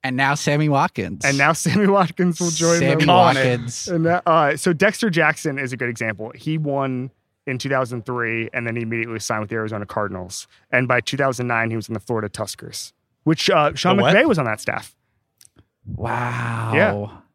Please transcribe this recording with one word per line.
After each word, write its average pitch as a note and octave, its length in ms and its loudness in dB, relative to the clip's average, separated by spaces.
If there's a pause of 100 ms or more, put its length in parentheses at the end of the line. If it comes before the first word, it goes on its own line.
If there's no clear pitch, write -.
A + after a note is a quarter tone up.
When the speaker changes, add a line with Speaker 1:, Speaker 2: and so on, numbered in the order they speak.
Speaker 1:
And C3 120 -4
now C#3 200 2
Sammy D3+ 340 2
Watkins. B2+ 560 0
Speaker 2:
And C#3 120 2
now C#3 160 6
Sammy F#3 340 2
Watkins F3+ 520 2
will F3 120 0
join E3 280 2
Speaker 1:
Sammy C#3 160 2
Speaker 2:
them. D3+ 100 2
Speaker 3:
Calling F3 320 6
it. - 20 0 (100)
Speaker 1:
Watkins. A#2+ 400 -4
Speaker 2:
And E3 160 0
that, E3+ 200 2
uh, D#3 300 4
so F3+ 160 0
Dexter G3+ 380 2
Jackson D#3 500 0
is C3 140 -6
a B2+ 40 -10
good A#2+ 120 -2
example. A2 460 -6
He D#3 220 -4
won C3+ 540 -2 (340)
in C3 120 -4
two C3 120 -6
thousand B2+ 360 -2
three, A2+ 480 -4
and A#2+ 120 -4
then A2+ 120 -4
he A#2 60 -4
immediately A2+ 360 -4
signed G#2+ 220 -4
with G#2 80 -8
the A2+ 80 -6
Arizona G#2+ 280 -6
Cardinals. F#2+ 640 -8 (240)
And B2+ 160 2
by B2 140 2
two - 160 -6
thousand B2 300 -2
nine, A#2 220 0
he A2+ 60 -4
was A2 140 -8
in A#2 60 -6
the G#2+ 40 -6
Florida G#2+ 300 -4
Tuskers, - 640 -12 (300)
which, D#3+ 260 2
uh, D3+ 260 4
Sean F#3 220 2
Speaker 3:
The G3+ 60 2
what? F3+ 120 4
Speaker 2:
McVay B3+ 120 6
was G3+ 120 2
on C3 60 0
that A2 160 -4
staff. - 340 -8 (880)
Speaker 1:
Wow. A#2 880 -4
Speaker 2:
Yeah. D3 440 0 (180)